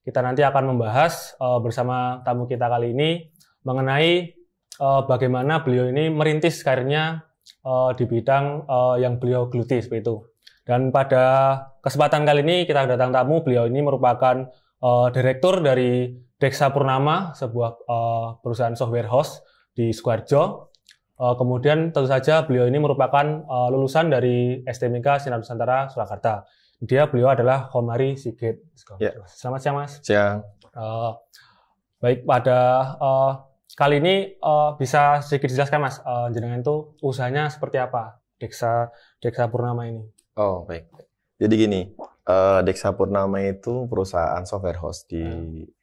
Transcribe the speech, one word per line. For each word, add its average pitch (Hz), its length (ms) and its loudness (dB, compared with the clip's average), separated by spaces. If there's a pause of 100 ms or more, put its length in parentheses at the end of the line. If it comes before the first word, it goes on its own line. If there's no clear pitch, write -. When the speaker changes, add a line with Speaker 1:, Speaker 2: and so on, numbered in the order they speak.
Speaker 1:
Kita 123 240 -4
nanti 131 160 -2
akan 135 340 2
membahas, 123 600 -2
eh, 123 240 0
bersama 123 640 -4
tamu 123 240 -2
kita 123 240 -2
kali 120 240 -2
ini 160 320 -2 (400)
mengenai, 135 440 2 (680)
eh, 139 240 4
bagaimana 127 560 0
beliau 127 320 0
ini 151 160 0
merintis 156 560 0
karirnya, 147 560 0 (400)
eh, 127 300 0 (100)
di 123 80 2
bidang, 139 560 0
eh, 127 300 2 (100)
yang 123 160 -2
beliau 123 320 -2
geluti 123 240 -2
seperti 113 320 -4
itu. 113 80 -2 (480)
Dan 123 300 0
pada 135 640 4 (280)
kesempatan 147 400 2
kali 147 220 4
ini 175 180 2
kita 143 240 2
datang 127 240 2
tamu, 139 320 2
beliau 120 240 2
ini 135 160 0
merupakan, 127 640 2 (320)
eh, 123 320 4
direktur 131 480 2
dari 123 560 2 (240)
Deksa 135 320 2
Purnama, 143 640 0
sebuah, 117 340 -4 (140)
eh, 117 420 -2 (140)
perusahaan 120 320 -2
software 117 400 -2
house 151 320 -2 (320)
di 117 160 0
Sukoharjo. 139 760 0 (520)
Eh, 123 160 2
kemudian 135 560 0
tentu 139 160 0
saja 135 400 2
beliau 123 160 2
ini 131 160 2
merupakan, 147 640 0
eh, 123 240 -2
lulusan 135 400 0
dari 123 560 0
S 123 160 -8
D 123 80 -2
M 120 160 -2
K 143 160 2
Sinar 120 240 -6
Nusantara 127 480 -2
Surakarta. 107 560 -4 (320)
Dia, 131 240 2
beliau 127 240 2
adalah 131 400 2
Komari 123 480 -2
Sigit. 117 400 -6 (400)
Speaker 2:
Ya. 101 160 -2 (160)
Speaker 1:
Selamat 131 320 -8
siang, 139 160 -2
Mas. 143 240 -8
Speaker 2:
Siang. 104 400 2 (320)
Speaker 1:
Eh, 113 400 -6 (880)
baik, 123 240 0
pada, 127 340 4 (380)
eh, 135 360 2 (440)
kali 147 240 4
ini, 180 140 4 (180)
eh, 151 380 2 (100)
bisa 143 400 4
sedikit 139 320 -2
dijelaskan, 143 320 0
Mas, - 160 -6
eh, 123 320 -4
jenengan 120 320 -6
itu 151 400 -4
usahanya 135 480 -2
seperti - 240 -6
apa, 123 400 -4 (240)
Deksa, 117 480 -2 (320)
Deksa 120 320 -2
Purnama 120 400 -4
ini? 113 80 -12 (400)
Speaker 2:
Oh, 92 240 -2
baik. 85 240 -12 (480)
Jadi 107 180 2 (140)
gini, 98 120 0 (440)
eh, 95 400 4
Deksa 92 320 -2
Purnama 98 480 0
itu 120 480 -6
perusahaan 87 560 -2
software 90 320 -6
house - 240 -10
di, - 160 -8
Speaker 1:
Hmm. 82 480 -10 (140)